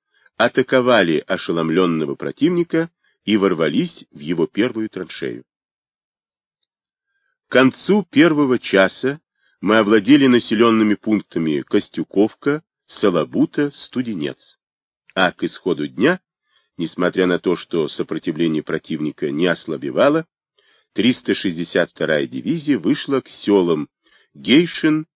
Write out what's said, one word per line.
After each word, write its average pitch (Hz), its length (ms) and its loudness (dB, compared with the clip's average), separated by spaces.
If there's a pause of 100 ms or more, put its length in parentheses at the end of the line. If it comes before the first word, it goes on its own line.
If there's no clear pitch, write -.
(360)
атаковали 120 920 2
ошеломлённого 82 880 -2
противника 165 800 -2 (340)
и 107 120 2
ворвались 92 760 0
в - 80 -20
его 82 260 -2
первую - 460 -2
траншею. 64 540 -10 (2000)
К - 60 -4
концу 135 540 2
первого 147 520 2
часа 113 600 0 (400)
мы 104 200 2
овладели 110 480 6
населёнными 110 680 4
пунктами 82 680 -2
Костюковка, 107 1000 -2 (220)
Салабута, 135 840 -2
Студенец. 104 880 -10 (560)
А 90 160 2
к - 120 -8
исходу 76 440 -4
дня, 107 340 0 (560)
несмотря 87 480 -2
на 87 140 0
то, 90 160 -2
что 80 320 -4
сопротивление 80 760 -4
противника 76 680 -6
не 80 160 -2
ослабевало, 82 800 -4 (680)
триста 113 400 -2
шестьдесят 87 560 -4
вторая 76 380 -4
дивизия 139 500 -4
вышла 131 420 -2
к - 100 -10
сёлам 87 600 0 (460)
Гейшин 156 800 2